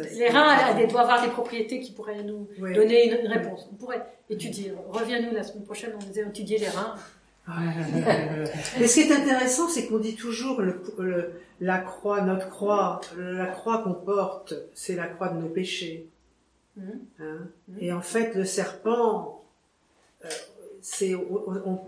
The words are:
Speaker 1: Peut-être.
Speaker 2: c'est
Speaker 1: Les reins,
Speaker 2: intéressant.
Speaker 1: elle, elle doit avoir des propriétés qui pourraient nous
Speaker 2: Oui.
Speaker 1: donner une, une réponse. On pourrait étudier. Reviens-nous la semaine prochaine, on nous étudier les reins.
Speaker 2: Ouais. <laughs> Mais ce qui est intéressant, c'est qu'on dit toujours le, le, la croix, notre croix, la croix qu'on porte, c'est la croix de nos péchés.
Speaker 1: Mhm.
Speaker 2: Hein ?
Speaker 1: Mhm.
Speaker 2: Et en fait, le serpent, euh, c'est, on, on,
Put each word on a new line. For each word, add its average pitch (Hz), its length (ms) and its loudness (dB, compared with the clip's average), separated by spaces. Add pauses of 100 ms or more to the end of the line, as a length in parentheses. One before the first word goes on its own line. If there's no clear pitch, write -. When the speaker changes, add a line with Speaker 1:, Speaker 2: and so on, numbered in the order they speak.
Speaker 1:
Peut-être. 151 100 -6
Speaker 2:
c'est 220 60 -8
Speaker 1:
Les 240 100 4
reins, 294 200 8
Speaker 2:
intéressant. 269 280 8
Speaker 1:
elle, 240 80 6
elle 214 60 4
doit 240 120 4
avoir 240 200 6
des 240 60 2
propriétés 233 520 -4
qui 226 120 -14
pourraient 208 320 -10
nous 208 240 -8 (100)
Speaker 2:
Oui. 185 160 -4
Speaker 1:
donner 233 380 8
une, 240 140 0
une 208 60 -2
réponse. - 400 -4
On 196 40 -16
pourrait 247 280 -8 (260)
étudier. 196 420 -6 (160)
Reviens-nous 233 460 -2
la 208 80 -4
semaine 202 220 -12
prochaine, 214 360 -10
on 202 60 -8
nous 196 120 -6
étudier 208 400 -4
les 202 100 0
reins. 214 260 -4 (520)
Speaker 2:
Ouais. 170 80 -8
<laughs> 160 920 0 (360)
Mais 233 60 8
ce 226 80 6
qui 311 80 10
est 302 100 6
intéressant, 269 560 4
c'est 269 180 -2
qu'on 220 120 0
dit 214 180 -2
toujours 233 460 -4
le, 180 200 0 (160)
le, 180 340 -2 (280)
la 185 180 0
croix, 202 440 -2
notre 185 260 0
croix, 196 520 0 (180)
la 180 280 -4
croix 226 360 -2
qu'on 185 120 -2
porte, - 600 -2 (180)
c'est - 240 -6
la 170 100 -4
croix 175 220 -6
de 170 100 -4
nos 165 100 -6
péchés. 170 600 -6 (680)
Speaker 1:
Mhm. 208 240 -12 (200)
Speaker 2:
Hein ? 156 40 -12 (440)
Speaker 1:
Mhm. 185 120 -16
Speaker 2:
Et 175 120 -2
en 180 80 -2
fait, 226 340 -2
le 190 100 0
serpent, 214 1000 0 (800)
euh, 170 40 -14 (520)
c'est, 190 340 -2
on, 185 300 -4 (200)
on, 185 240 -2